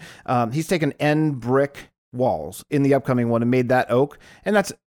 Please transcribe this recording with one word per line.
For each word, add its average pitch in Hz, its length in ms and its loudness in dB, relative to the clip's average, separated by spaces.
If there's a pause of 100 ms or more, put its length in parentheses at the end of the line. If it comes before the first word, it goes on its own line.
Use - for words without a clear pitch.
(260)
um, 120 280 0
he's 160 120 -4
taken 156 360 0
end 151 400 0
brick 131 480 0 (240)
walls 92 560 -4
in 143 140 0
the 139 100 4
upcoming 123 340 0
one 117 140 0
and 120 100 0
made 127 180 2
that 127 220 2
oak, 131 260 0 (280)
and 208 100 0
that's 196 160 0 (260)